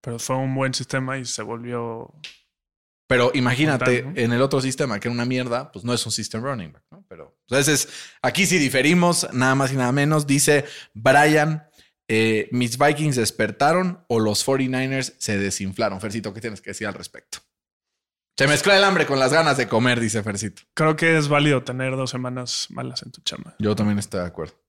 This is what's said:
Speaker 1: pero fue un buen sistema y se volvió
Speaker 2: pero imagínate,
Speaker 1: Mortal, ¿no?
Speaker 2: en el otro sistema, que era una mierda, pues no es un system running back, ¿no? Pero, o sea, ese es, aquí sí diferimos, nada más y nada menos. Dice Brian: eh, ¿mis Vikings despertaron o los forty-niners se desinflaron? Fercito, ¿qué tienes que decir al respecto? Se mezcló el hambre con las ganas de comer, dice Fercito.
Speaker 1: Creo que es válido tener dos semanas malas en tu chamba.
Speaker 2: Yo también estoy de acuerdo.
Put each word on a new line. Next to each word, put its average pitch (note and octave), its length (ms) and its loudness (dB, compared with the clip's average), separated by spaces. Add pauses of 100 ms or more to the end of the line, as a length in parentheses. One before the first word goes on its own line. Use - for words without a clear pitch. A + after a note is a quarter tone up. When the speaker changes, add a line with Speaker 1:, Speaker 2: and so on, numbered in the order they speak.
Speaker 1:
pero A#2 180 -10
fue C3 160 -4
un C3 180 -2
buen C3 200 -2
sistema C3 440 -4
y C3 80 -10
se - 180 -8
volvió A#2 680 -8 (920)
Speaker 2:
pero B2 280 4
imagínate, B2+ 680 2
Speaker 1:
Mortal, C3+ 140 -10
¿no? - 60 -6
Speaker 2:
en A#2+ 120 2
el A#2+ 80 2
otro C#3 180 2
sistema, B2+ 400 -2
que G#2+ 80 -6
era A#2+ 60 -4
una A#2+ 120 -2
mierda, B2+ 460 -4
pues G2 140 -12
no A#2+ 80 0
es A#2 140 -2
un A2 40 -4
system A2 320 -6
running G#2+ 300 -8
back, - 160 -20
¿no? G3 180 -20
Pero, E2 200 -20
o - 220 -20
sea, B2+ 100 2
ese D3 140 2
es, - 140 0 (360)
aquí D#3 240 0
sí F#3 100 2
diferimos, D#3+ 760 2
nada C3 220 2
más C3+ 180 2
y C3+ 40 -4
nada B2 160 0
menos. C#3+ 340 2
Dice C#3+ 400 2 (300)
Brian: D3+ 720 4 (400)
eh, A2 440 2
¿mis B2 280 -2
Vikings D3 360 4
despertaron C#3+ 920 0
o A#2 120 0
los G#2+ 240 2
forty-niners C3 760 -2
se G#2 180 -2
desinflaron? G2 640 -4
Fercito, G#2+ 320 -8
¿qué G#2+ 80 -14
tienes G#2+ 200 -10
que G2 100 -16
decir G#2+ 160 -8
al G2 80 -8
respecto? - 420 -18 (1000)
Se C#3 80 4
mezcló D3 260 4
el G3 100 6
hambre F#3 220 4
con C#3 140 0
las C3 120 4
ganas D#3 260 4
de B2 100 0
comer, A#2+ 320 2
dice A2 240 -2
Fercito. G#2 400 -8 (100)
Speaker 1:
Creo D#3 220 2
que E3 220 2
es D3 100 0
válido D3 360 4
tener C3 320 -4
dos C3 140 -4
semanas B2+ 600 -6
malas B2+ 320 -10
en B2+ 80 -16
tu - 100 -20
chamba. - 380 -12
Speaker 2:
Yo G#2 160 2
también G#2 240 0
estoy G2+ 220 -6
de F2+ 40 -4
acuerdo. E2 300 -10 (140)